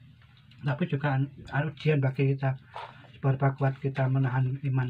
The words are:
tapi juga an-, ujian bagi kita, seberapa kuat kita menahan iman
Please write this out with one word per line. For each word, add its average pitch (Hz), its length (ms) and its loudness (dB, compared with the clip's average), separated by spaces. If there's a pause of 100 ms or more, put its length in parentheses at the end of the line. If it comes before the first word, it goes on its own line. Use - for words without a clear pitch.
(640)
tapi 139 240 0
juga 139 320 0
an-, 135 160 0 (320)
ujian 151 320 0
bagi 135 400 2
kita, 135 160 0 (640)
seberapa 135 400 2
kuat 135 240 0
kita 135 240 0
menahan 131 560 0
iman 131 280 0